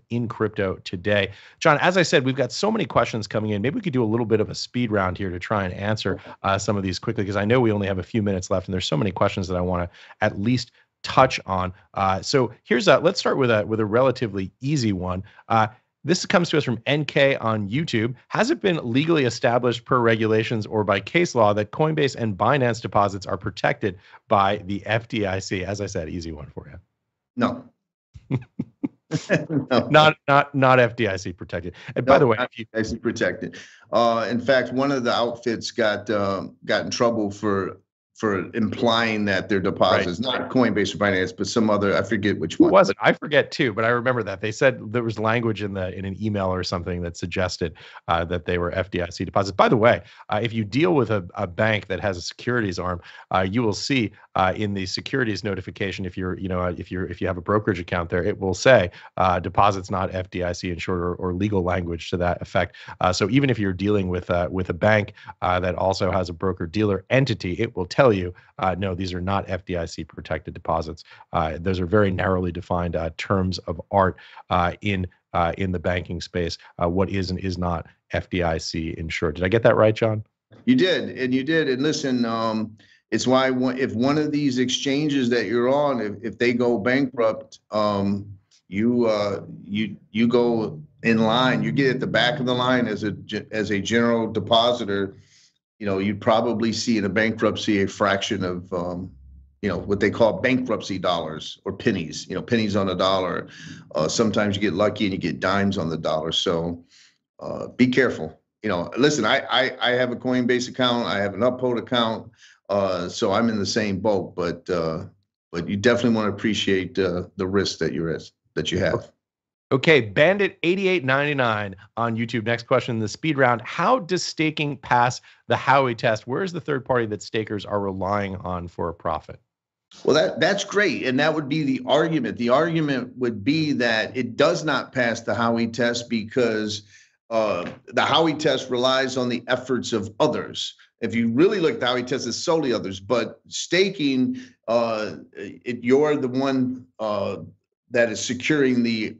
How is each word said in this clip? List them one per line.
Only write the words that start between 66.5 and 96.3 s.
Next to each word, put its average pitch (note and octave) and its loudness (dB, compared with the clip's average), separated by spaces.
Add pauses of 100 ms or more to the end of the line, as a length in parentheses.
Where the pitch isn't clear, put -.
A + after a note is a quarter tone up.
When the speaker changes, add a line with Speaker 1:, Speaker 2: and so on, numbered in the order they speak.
Speaker 1:
entity, A2+ 0
it A#2 -4
will F2+ -4
tell C3 6
you, F2+ -2 (260)
uh, F#2+ 0
"No, F#2+ -2
these F2+ -4
are F2+ -6
not F#2+ -2
F F#2 -6
D F2+ -4
I E2 -4
C - -12
protected D#2+ -8
deposits." D#2+ -4 (260)
Uh, D#2+ -2
those F2+ -2
are F2+ -2
very G2+ 4
narrowly F#2 0
defined, F2 -2
uh, D#2+ -2
terms F#2 0
of E2+ -8
art, F#2+ 4 (320)
uh, F2 2
in, F#2+ -2 (240)
uh, F2 2
in F#2+ -2
the F2+ -2
banking F2+ -4
space, E2+ -4 (260)
uh, F2 2
what F#2 0
is F#2+ -2
and F#2 -4
is F2+ -4
not F2 -4 (240)
F E2+ -4
D F2+ -2
I D#2+ 0
C D#2+ -6
insured. D#2+ -4
Did E2+ -2
I - 0
get A2 2
that A#2 6
right, A2 6
John? A2 -2 (400)
Speaker 2:
You B2 6
did, B2+ 2
and B2+ -2
you C3 0
did. D#3 2
And B2+ 0
listen, C#3 0
um, A2+ -2 (360)
it's A2+ 0
why C3 4
one, B2+ 0
if C3 -2
one C3 2
of D3+ 0
these C#3+ 0
exchanges C3+ 0
that A#2 0
you're A#2+ 0
on, C#3 0
if, G#2 -6 (100)
if A2 -8
they B2 2
go A#2+ 2
bankrupt, A#2+ 0 (120)
um, G2+ 0 (400)
you, A#2 2
uh, G#2 0 (220)
you, G2+ -4 (160)
you A2+ 2
go A#2 2 (220)
in A2+ 4
line, A2+ 4
you A2 0
get B2+ 2
at B2+ -4
the A2 -2
back A#2+ 2
of B2 -2
the B2+ 2
line B2 2
as G2+ -4
a G#2 -2
ge-, G2 -8
as G#2 -2
a G2+ 0
general A#2 2
depositor. G#2 0 (640)
You G#2+ -12
know, F#2+ 0
you'd G2+ -2
probably A#2 2